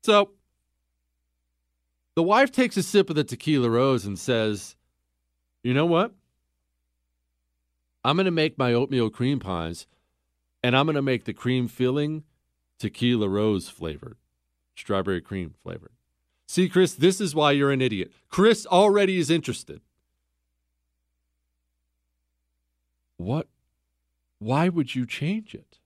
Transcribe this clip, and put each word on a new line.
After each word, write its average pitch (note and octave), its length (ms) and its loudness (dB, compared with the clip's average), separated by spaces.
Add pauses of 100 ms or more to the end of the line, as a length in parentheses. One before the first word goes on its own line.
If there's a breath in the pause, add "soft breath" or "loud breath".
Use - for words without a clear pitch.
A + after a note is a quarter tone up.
So, G3+ 280 4 (1800)
the E3+ 80 2
wife A3 280 4
takes B3 260 0
a F#3 60 0
sip G3 260 2
of D#3 60 -2
the D3+ 80 0
Tequila B2+ 460 0
Rose A#2+ 360 2
and G2 140 -8
says, A2 560 -2 (880)
"You B2 100 -2
know D3 120 2
what? F3 280 2 (1900)
I'm C#3 140 0
gonna F#3+ 140 0
make D#3 260 -2
my B2 160 2
oatmeal A#2+ 360 0
cream B2+ 300 -4
pies, E2+ 480 -8 (760)
and B2 160 0
I'm C#3+ 80 4
gonna D3+ 160 -2
make C3 220 -2
the G#2+ 100 -10
cream B2 340 -4
filling D3 560 -4 (560)
Tequila A2+ 480 -2
Rose G2+ 420 -2
flavored, - 480 -12 (580)
strawberry F#2+ 460 -4
cream F2+ 420 -10
flavored." E2+ 280 -16 (560)
See, F3+ 220 0
Chris, F#3 240 2
this F#3 260 2
is F3+ 140 -4
why D3+ 200 4
you're C#3 180 2
an C3 100 0
idiot. A2 320 -4 (160)
Chris A3 380 2
already G3 500 4
is D#3 140 0
interested. C3+ 500 -4 (3250)
What? A2 300 -4 (880)
Why C#3 320 0
would E3 240 -4
you B2+ 140 -4
change G3+ 480 -6
it? - 300 -20